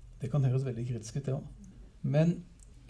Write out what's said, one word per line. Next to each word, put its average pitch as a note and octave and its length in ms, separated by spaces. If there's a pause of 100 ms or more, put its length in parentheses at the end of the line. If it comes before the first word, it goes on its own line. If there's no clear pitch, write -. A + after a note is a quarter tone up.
(220)
Det B2+ 100
kan C#3+ 140
høres C3 220
veldig A#2 220
kritisk A2+ 280
ut, C#3 100
det C3 80
også. - 360 (320)
Men D#3+ 320 (560)